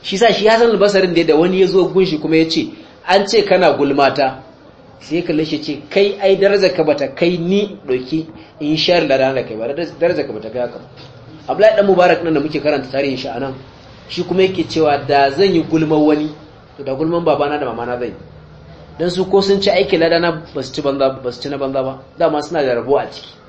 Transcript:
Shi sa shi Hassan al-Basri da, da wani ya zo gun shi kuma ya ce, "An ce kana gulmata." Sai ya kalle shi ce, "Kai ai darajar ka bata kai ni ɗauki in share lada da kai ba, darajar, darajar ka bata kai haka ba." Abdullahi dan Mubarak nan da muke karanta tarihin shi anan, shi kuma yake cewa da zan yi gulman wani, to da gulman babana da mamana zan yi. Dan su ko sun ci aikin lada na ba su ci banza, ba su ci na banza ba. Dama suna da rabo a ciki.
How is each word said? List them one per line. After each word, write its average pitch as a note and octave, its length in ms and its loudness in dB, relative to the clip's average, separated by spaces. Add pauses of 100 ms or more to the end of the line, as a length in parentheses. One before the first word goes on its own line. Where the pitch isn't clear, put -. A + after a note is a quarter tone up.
Shi - 140 -6
sa A3+ 160 4
shi G3+ 160 0
Hassan A3+ 220 4
al-Basri F#3+ 420 2
da, E3 120 2
da D#3 120 4
wani F#3 240 2
ya F#3 60 4
zo F3 260 2
gun F#3 140 2
shi D3+ 120 -4
kuma D#3+ 180 0
ya D#3+ 120 2
ce, - 240 -4 (340)
"An G3 200 2
ce G#3+ 180 2
kana F3+ 320 4
gulmata." C#3 640 0 (580)
Sai - 180 -8
ya E3+ 60 -2
kalle D#3 220 -2
shi D3+ 180 -4
ce, C#3+ 280 -8
"Kai G3 280 2
ai F#3+ 180 2
darajar G3 360 2
ka E3 120 -2
bata C#3+ 280 0
kai F3 240 0
ni F#3+ 400 -2 (100)
ɗauki C3+ 400 -4 (340)
in D3+ 180 -2
share E3+ 280 2
lada C3+ 280 2
da B2 100 -2
kai G#2+ 120 -10
ba, A2+ 120 -8
darajar, D3 320 -8
darajar E3 260 0
ka A2 60 -10
bata G#2+ 160 -10
kai B2 120 -8
haka A#2+ 180 -8
ba." - 100 -20 (600)
Abdullahi G#3 280 4
dan G3+ 100 4
Mubarak F3 380 4
nan D#3+ 80 -2
da D3 80 2
muke D3+ 220 -4
karanta C#3+ 260 -2
tarihin C3+ 300 -4
shi C3+ 100 -10
anan, C3 240 -6 (560)
shi F3 160 -6
kuma F3+ 160 -2
yake F#3 280 0
cewa D3+ 280 2 (100)
da C#3 240 4
zan F3+ 240 2
yi D#3+ 140 2
gulman D#3 320 2
wani, D3+ 320 2 (460)
to C#3+ 40 -14
da C3+ 120 -4
gulman E3 280 -2
babana D3 380 0
da C3+ 60 -4
mamana A#2+ 340 -6
zan A#2+ 80 -6
yi. - 60 -12 (840)
Dan F3 120 -2
su F#3 180 -2
ko G3 140 4
sun G3 180 2
ci G#3 80 0
aikin F#3 320 2
lada E3 180 2
na E3+ 140 0 (220)
ba C#3 80 -6
su - 100 -12
ci D3+ 80 -6
banza, C3+ 300 0 (120)
ba B2 80 -4
su - 120 -16
ci C#3 80 -10
na C#3 80 -8
banza C3+ 240 -4
ba. C3 180 -8 (160)
Dama D#3 240 0
suna D3+ 220 -4
da B2+ 120 0
rabo A#2+ 220 0
a A#2+ 80 -2
ciki. - 320 -18 (120)